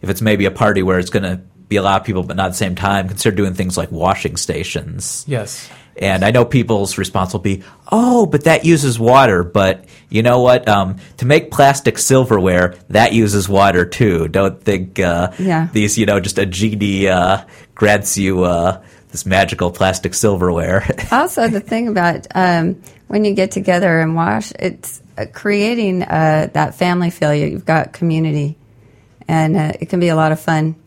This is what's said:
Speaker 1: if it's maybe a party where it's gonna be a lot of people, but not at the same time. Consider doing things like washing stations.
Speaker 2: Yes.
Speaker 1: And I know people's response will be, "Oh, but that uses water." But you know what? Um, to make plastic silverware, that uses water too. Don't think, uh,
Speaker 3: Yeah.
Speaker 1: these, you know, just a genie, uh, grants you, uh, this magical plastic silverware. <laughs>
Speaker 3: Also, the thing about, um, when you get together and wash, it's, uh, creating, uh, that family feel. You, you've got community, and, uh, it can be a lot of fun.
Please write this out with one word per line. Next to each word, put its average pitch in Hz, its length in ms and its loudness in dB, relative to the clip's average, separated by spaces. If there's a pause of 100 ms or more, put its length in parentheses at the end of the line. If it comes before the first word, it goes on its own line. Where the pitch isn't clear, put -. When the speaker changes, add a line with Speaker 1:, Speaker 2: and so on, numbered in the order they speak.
Speaker 1:
if - 80 -6
it's 95 120 -2
maybe 104 240 2
a 95 60 0
party 104 320 2
where 92 160 2
it's 90 100 -4
gonna 92 320 -4 (280)
be 104 80 0
a 98 40 0
lot 98 200 2
of - 40 -14
people, 92 180 -4
but 90 120 -8
not 95 120 -2
at - 20 -4
the 92 80 -10
same 92 180 -4
time. 98 320 -2
Consider 98 280 -2
doing 98 180 -2
things 90 240 -4
like - 140 -6
washing 82 440 -2
stations. - 920 -8
Speaker 2:
Yes. 117 420 -8 (280)
Speaker 1:
And 95 280 0
I 110 60 4
know 120 120 4
people's 110 540 0
response 92 360 -4
will 101 60 -4
be, 95 220 -4 (300)
"Oh, 240 340 4
but 147 200 -2
that 160 200 2
uses 139 340 2
water." 117 440 4
But 95 420 0 (240)
you 110 140 0
know 123 180 4
what? 123 260 4
Um, 98 280 2 (220)
to 120 100 -6
make 151 240 2
plastic 135 480 2
silverware, 95 760 2 (160)
that 107 240 4
uses 104 340 2
water 95 380 4
too. 87 420 0
Don't 95 340 0
think, 92 380 -4
uh, 87 380 0
Speaker 3:
Yeah. 180 340 -2
Speaker 1:
these, 104 260 0
you 107 100 0
know, 101 120 2
just 92 200 -6
a 101 80 0
genie, 98 600 -2
uh, 92 340 2 (340)
grants 104 420 0
you, 95 260 0
uh, 87 360 0 (320)
this - 160 -12
magical 92 420 0
plastic 92 460 -2
silverware. 90 680 0 (160)
<laughs> - 120 -6
Speaker 3:
Also, 254 360 0
the 220 120 -2
thing 233 280 -4
about, 175 460 -2
um, 180 420 0 (320)
when 208 160 0
you 202 120 0
get 190 160 0
together 180 480 0
and 160 160 0
wash, 202 440 -2
it's, - 400 -8 (200)
uh, 110 120 -6
creating, 208 680 -2
uh, 156 520 0
that 151 200 -2
family 175 380 0
feel. 151 240 -2
You, 147 100 0
you've - 200 -6
got 156 280 -2
community, 156 640 -2 (680)
and, 160 280 2
uh, 156 240 -2
it 165 100 -8
can 180 100 -2
be 175 100 2
a 160 60 2
lot 160 160 2
of 156 80 -2
fun. 160 360 -2 (120)